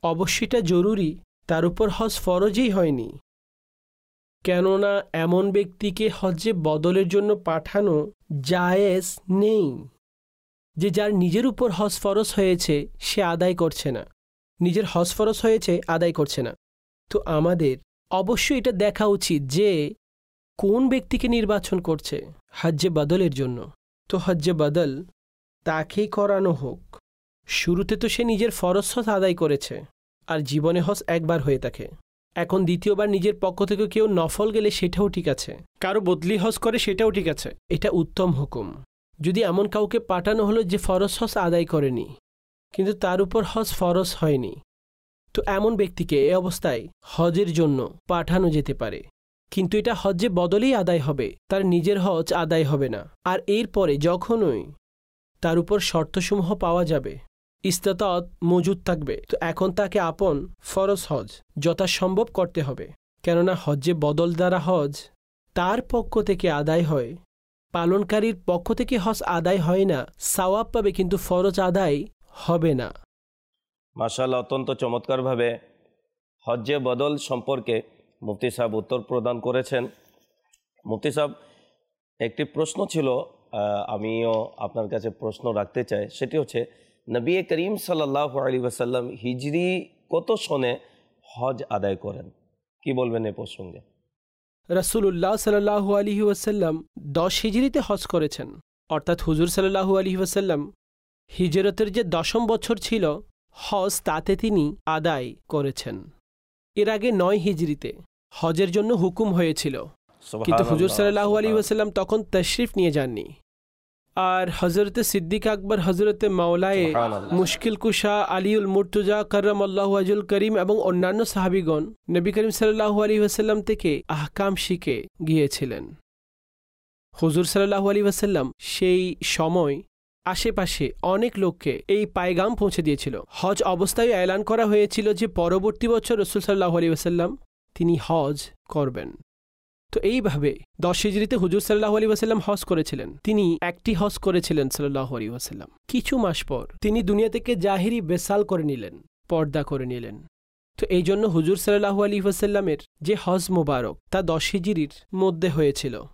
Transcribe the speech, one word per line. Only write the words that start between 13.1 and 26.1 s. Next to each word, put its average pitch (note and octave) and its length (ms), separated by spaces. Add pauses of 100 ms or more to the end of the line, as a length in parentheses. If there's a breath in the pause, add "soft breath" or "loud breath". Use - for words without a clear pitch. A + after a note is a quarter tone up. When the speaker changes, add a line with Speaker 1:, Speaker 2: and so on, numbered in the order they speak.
Speaker 1:
আদায় F3 320
করছে E3 360
না, A2+ 120 (560)
নিজের F3 260
হজ F3 280
ফরজ A3 280
হয়েছে A3 320 (140)
আদায় E3 260
করছে C#3+ 280
না। A#2 100 (600)
তো G#3 140
আমাদের D#3+ 500 (360)
অবশ্যই G3+ 480
এটা A#3 120
দেখা G3+ 340
উচিত F#3 380
যে D#3+ 260 (880)
কোন G#3 300
ব্যক্তিকে B3+ 380
নির্বাচন G#3+ 540
করছে D#3 360 (360)
হজ্জে E3+ 360
বদলের D#3+ 440
জন্য। B2+ 240 (520)
তো G3 80
হজ্জে F3 360
বদল D3+ 380 (720)
তাকেই D#3+ 420
করানো G3+ 440